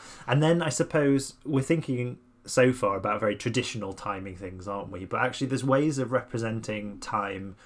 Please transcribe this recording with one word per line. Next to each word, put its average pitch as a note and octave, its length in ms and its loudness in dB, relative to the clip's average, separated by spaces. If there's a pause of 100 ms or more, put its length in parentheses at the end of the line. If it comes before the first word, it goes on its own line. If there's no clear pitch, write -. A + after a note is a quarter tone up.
(280)
And C#3 160 4
then E3+ 180 6
I D#3+ 80 0
suppose C#3+ 720 2
we're C3+ 200 2
thinking B2+ 560 0 (300)
so B2+ 240 6
far G2+ 220 0
about G#2 240 0
very G#2 160 2
traditional A2 580 -2
timing F#2+ 420 -8
things, F#2 320 -12
aren't G2+ 240 -6
we? F#2+ 140 -8
But A2+ 160 -2
actually B2+ 260 0
there's B2 160 -2
ways C#3 340 4
of B2 140 -2
representing A2 880 -4
time G2 560 -4 (100)